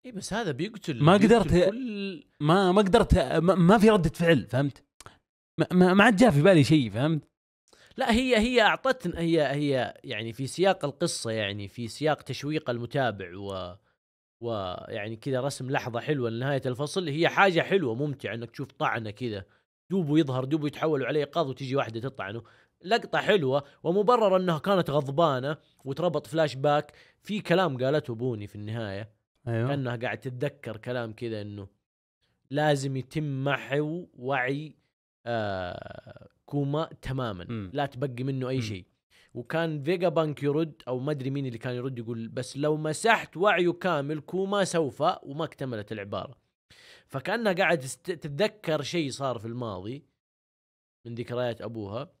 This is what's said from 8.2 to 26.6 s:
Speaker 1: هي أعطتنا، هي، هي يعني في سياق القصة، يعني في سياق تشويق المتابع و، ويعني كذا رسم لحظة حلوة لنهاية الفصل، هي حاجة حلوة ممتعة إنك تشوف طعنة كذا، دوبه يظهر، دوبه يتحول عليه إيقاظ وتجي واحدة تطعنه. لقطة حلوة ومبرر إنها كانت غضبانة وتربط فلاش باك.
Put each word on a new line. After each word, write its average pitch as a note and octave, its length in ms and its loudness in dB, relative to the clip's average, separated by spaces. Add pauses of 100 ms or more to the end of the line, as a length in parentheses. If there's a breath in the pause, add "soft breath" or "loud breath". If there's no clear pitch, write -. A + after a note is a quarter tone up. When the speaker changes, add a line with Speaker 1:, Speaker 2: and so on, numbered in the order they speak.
Speaker 1:
هي A#3 240 4
أعطتنا، G3+ 600 0
هي، E3 220 2
هي C#3 520 0 (100)
يعني A2+ 280 -8
في C3+ 140 -8
سياق F3 380 0
القصة، C#3+ 460 -4
يعني G#2 380 -4
في A#2 200 -10
سياق C#3+ 340 -2
تشويق D3 480 -6
المتابع A#2 680 -4
و، F#2+ 380 -8 (680)
ويعني G#2+ 760 -6
كذا B2+ 240 -4
رسم C3 300 -6
لحظة B2 300 -4
حلوة C3 300 -2
لنهاية B2+ 360 -2
الفصل، D3 420 -4
هي D3+ 200 0
حاجة F3 320 4
حلوة C#3+ 340 0
ممتعة C3+ 400 -6
إنك A#2 160 -10
تشوف C3+ 220 -12
طعنة A2+ 380 -4
كذا، G#2+ 340 -8 (460)
دوبه D#3 280 2
يظهر، C3 260 2
دوبه D3 220 -2
يتحول D3 380 0
عليه C#3+ 160 0
إيقاظ C#3+ 280 -2
وتجي C3 280 -6
واحدة A#2 240 -2
تطعنه. A2 420 -8 (420 soft breath)
لقطة F#3 340 -2
حلوة C#3+ 460 2 (180 soft breath)
ومبرر G3+ 540 4
إنها F3+ 220 2
كانت F#3 320 2
غضبانة C#3 680 2 (280)
وتربط D3 420 -2
فلاش D#3 280 0
باك. D3 380 2 (300 soft breath)